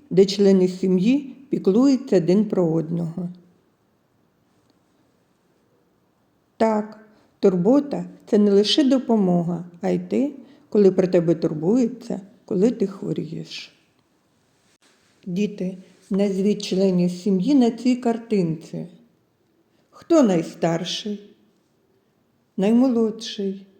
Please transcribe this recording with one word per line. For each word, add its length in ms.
де 160
члени 420
сім'ї 680
піклуються 680
один 280
про 220
одного. 640
Так, 420
турбота — 680
це 120
не 140
лише 320
допомога, 840
а 80
й 100
те, 320
коли 220
про 160
тебе 280
турбуються, 840
коли 260
ти 160
хворієш. 840
Діти, 520
назвіть 540
членів 480
сім'ї 440
на 160
цій 240
картинці. 920
Хто 340
найстарший? 1120
Наймолодший? 1080